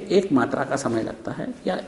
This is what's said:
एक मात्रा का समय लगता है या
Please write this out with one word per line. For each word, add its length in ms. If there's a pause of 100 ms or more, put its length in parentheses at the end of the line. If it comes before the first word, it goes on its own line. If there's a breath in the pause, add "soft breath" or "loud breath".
(120)
एक 200
मात्रा 320
का 140
समय 260
लगता 280
है 160 (200)
या 100 (100)